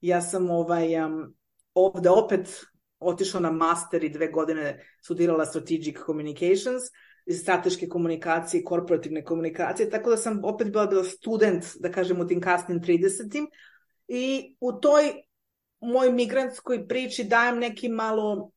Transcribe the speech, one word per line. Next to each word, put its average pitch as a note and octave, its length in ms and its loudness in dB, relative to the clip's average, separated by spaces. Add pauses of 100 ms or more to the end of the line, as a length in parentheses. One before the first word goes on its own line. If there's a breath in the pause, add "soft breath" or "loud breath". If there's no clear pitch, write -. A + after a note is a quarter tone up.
ja F3 200 2
sam, F3+ 280 -2
ovaj, E3+ 440 2
em, D#3+ 420 -4 (380)
ovde F#3 360 4
opet G3+ 560 2 (340)
otišla F3+ 400 -2
na E3+ 120 0
master E3 520 0
i D3+ 60 -2
dve D3+ 220 -4
godine D#3 480 -2 (220 loud breath)
studirala E3+ 440 2
strategic D#3 500 -4 (100)
communications, F3+ 800 0 (440 soft breath)
iz F3+ 120 -4
strateške F3+ 480 0
komunikacije E3+ 720 -2
i - 20 -8
korporativne D#3+ 600 -2
komunikacije, E3 680 -2
tako A3 200 -2
da A3+ 80 4
sam A3 260 -2
opet G#3+ 280 -2
bila, G#3 160 2
bila F#3+ 160 2
student, F#3+ 640 0 (140)
da F3 120 -4
kažem, F3+ 300 0
u E3+ 60 -2
tim F3 140 0
kasnim F3 400 0
tridesetim. G3 680 0 (600 soft breath)
I C4 520 -4
u B3 120 -2
toj D4 320 4 (800)
moj B3 300 2
migrantskoj B3 760 -2
priči B3+ 360 -4
dajem A#3 360 2
neki A#3+ 300 -4
malo A3 680 -2